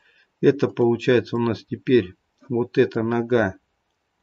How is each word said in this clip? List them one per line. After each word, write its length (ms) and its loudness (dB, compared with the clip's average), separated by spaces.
Это 260 2
получается 680 0
у 20 -2
нас 240 -4
теперь 520 -2
вот 280 -4
эта 260 0
нога 520 -2